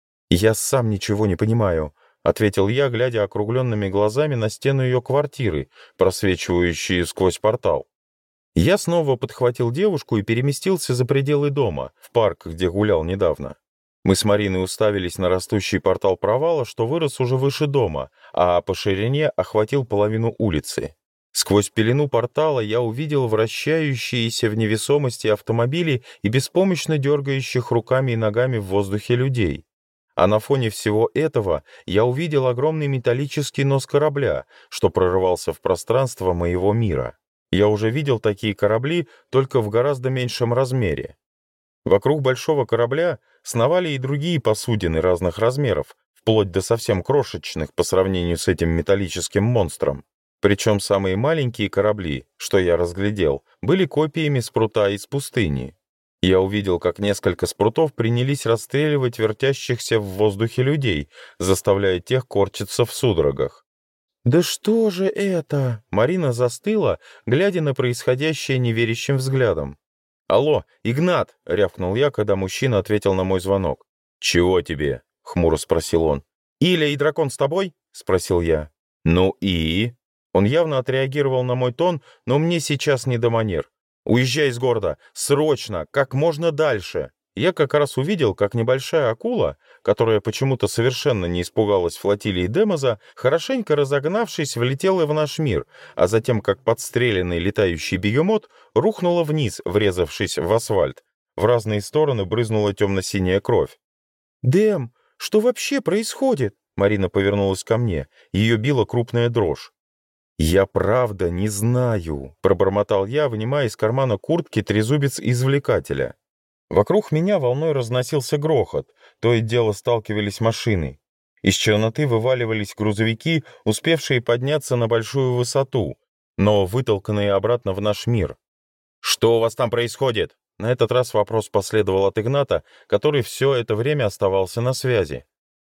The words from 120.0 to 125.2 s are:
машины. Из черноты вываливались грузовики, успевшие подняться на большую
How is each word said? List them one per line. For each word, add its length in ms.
машины. 580
Из 140
черноты 520
вываливались 680
грузовики, 680
успевшие 580
подняться 540
на 120
большую 480